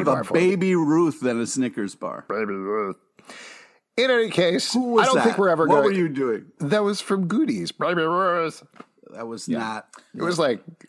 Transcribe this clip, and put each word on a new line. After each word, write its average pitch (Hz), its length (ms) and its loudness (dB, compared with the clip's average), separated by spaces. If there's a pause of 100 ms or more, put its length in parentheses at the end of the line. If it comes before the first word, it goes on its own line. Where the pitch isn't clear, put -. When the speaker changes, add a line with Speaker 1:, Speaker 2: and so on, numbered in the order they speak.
Speaker 1:
have 180 40 0
Speaker 2:
bar 135 160 2
Speaker 1:
a - 40 -6
Speaker 2:
for - 100 -4
me. 165 60 2 (100)
Speaker 1:
Baby 190 240 2
Ruth 160 460 2
than 123 200 -2
a 113 60 -4
Snickers 113 480 -4
bar. - 340 -10
Speaker 2:
Baby 104 240 -4
Ruth. 98 440 -4 (1000)
In 262 140 2
any 233 180 2
case, 175 460 0
Speaker 1:
Who 247 60 2 (100)
was 226 140 6
Speaker 2:
I - 20 4
don't 262 100 4
Speaker 1:
that? - 80 4
Speaker 2:
think 226 140 2
we're 196 100 4
ever 160 180 4
Speaker 1:
What 147 100 6
Speaker 2:
gonna 139 100 6
Speaker 1:
were 135 60 2
you 175 180 2
doing? 127 360 -2 (120)
Speaker 2:
That 180 240 0
was 202 180 0
from 196 280 -2
Goonies. 226 440 -2
Baby 165 300 -2
Ruth. 170 600 0 (520)
Speaker 1:
That 113 120 -12
was 113 220 -10
Speaker 3:
Yeah. 117 120 -2
Speaker 1:
not. 110 280 -8 (260)
Speaker 2:
It 123 80 -10
was 170 160 -2
like, 131 240 0 (260)